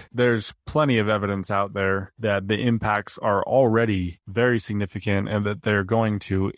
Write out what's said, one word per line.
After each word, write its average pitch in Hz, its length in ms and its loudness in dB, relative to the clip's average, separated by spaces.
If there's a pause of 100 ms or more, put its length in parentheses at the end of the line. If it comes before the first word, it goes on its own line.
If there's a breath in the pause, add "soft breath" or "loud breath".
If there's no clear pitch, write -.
(120)
there's 120 400 2 (140)
plenty 143 320 2
of 107 100 2
evidence 101 420 -2
out 101 240 -2
there 98 440 -2
that 101 300 -2
the 107 120 0
impacts 107 580 -2
are 101 260 0
already 110 800 2
very 117 320 2
significant 101 720 -2
and 104 160 0
that 104 180 -4
they're 104 220 2
going 110 360 0
to 95 380 -2